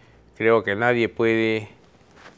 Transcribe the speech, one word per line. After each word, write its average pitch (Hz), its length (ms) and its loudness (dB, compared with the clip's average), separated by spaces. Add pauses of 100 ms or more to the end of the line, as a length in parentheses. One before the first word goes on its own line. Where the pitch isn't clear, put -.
(360)
creo 113 280 2
que 101 120 -2
nadie 120 320 0
puede 113 600 -2 (680)